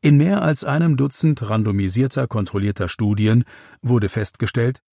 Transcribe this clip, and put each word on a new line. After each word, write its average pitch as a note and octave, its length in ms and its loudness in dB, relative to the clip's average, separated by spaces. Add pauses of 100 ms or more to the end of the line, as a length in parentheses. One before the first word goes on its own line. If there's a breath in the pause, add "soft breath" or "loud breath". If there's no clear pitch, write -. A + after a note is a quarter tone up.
In D3 160 6
mehr F#3+ 240 4
als D#3 220 -2
einem D3+ 340 0
Dutzend C#3 500 -2
randomisierter, G#2+ 800 0
kontrollierter G2+ 600 -4
Studien G#2+ 540 2 (380 loud breath)
wurde A#2 280 0
festgestellt A#2 680 -4 (140)